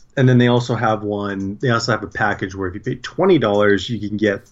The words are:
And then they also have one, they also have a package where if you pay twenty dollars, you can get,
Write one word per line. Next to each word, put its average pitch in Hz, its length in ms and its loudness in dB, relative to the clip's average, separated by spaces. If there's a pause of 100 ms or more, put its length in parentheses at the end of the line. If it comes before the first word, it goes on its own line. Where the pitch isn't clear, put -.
(160)
And 131 120 4
then 123 100 6
they 120 100 6
also 120 260 2
have 110 300 -2
one, 101 560 -4
they 131 100 0
also 117 220 0
have 107 100 -2
a 101 60 -8
package 98 440 -4
where 95 160 -6
if 90 60 -8
you 101 60 -12
pay 139 160 -8
twenty 180 420 0
dollars, 104 520 2
you 104 180 -6
can 104 80 -4
get, 101 360 -2